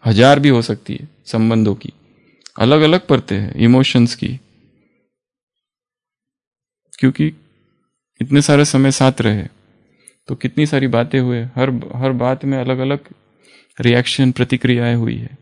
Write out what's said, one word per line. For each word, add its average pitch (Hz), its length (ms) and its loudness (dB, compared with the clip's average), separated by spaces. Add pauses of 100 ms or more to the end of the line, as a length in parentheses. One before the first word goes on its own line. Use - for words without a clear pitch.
हजार 123 340 4
भी 143 100 2
हो 123 120 2
सकती - 320 -8
है - 140 -14 (180)
संबंधों 113 500 0
की, - 180 -16 (680)
अलग-अलग 156 480 2
परतें 123 320 -2
हैं 101 160 -8
emotions 120 600 2
की। 127 240 -8 (2500)
क्योंकि 147 340 0 (880)
इतने 139 200 2
सारे 143 240 4
समय 135 260 2
साथ 131 300 0
रहे 107 260 -2 (800)
तो 139 80 -8
कितनी 147 300 -2
सारी 139 220 0
बातें 120 320 0
हुए, 123 240 -2
हर, 127 520 -4
हर 131 160 -2
बात 127 340 -4
में 139 120 -2
अलग-अलग 131 420 -4 (840)
reaction, 123 500 2
प्रतिक्रियाएं 123 640 -2
हुई 117 200 -4
है। 117 260 -14